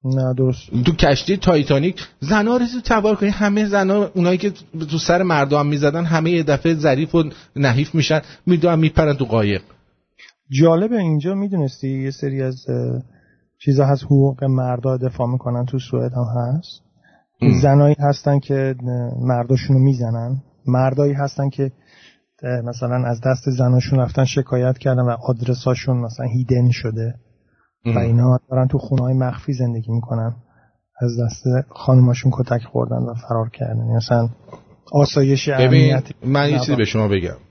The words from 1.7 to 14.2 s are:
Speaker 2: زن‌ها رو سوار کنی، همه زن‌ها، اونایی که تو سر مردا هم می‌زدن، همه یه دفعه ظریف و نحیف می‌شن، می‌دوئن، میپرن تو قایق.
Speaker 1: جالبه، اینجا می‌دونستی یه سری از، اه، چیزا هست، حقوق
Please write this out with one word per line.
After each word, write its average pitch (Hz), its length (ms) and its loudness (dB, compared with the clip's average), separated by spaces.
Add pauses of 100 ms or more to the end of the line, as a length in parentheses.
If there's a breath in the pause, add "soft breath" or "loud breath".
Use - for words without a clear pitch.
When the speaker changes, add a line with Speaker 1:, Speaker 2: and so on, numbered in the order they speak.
Speaker 2:
زن‌ها 214 380 0
رو 240 80 0 (180)
سوار 214 320 2
کنی، 208 140 0
همه 208 360 0
زن‌ها، 196 480 0
اونایی 180 240 2
که 196 160 -2 (380)
تو 160 60 -2
سر 175 260 2
مردا 147 360 2
هم 147 80 0
می‌زدن، 147 380 0
همه 165 260 0
یه 170 120 0
دفعه 151 320 0
ظریف 151 400 0
و 165 80 4 (320 loud breath)
نحیف 139 400 0
می‌شن، 156 260 0 (240 loud breath)
می‌دوئن، 170 340 2
میپرن 156 340 2
تو 131 120 -2
قایق. 107 360 0 (880 loud breath)
Speaker 1:
جالبه، 165 480 2
اینجا 170 380 -2
می‌دونستی 139 680 -4
یه 135 80 -6
سری 135 300 -6
از، 131 280 -6
اه، 123 320 -4 (640 soft breath)
چیزا 139 200 2
هست، 139 180 0
حقوق 139 400 2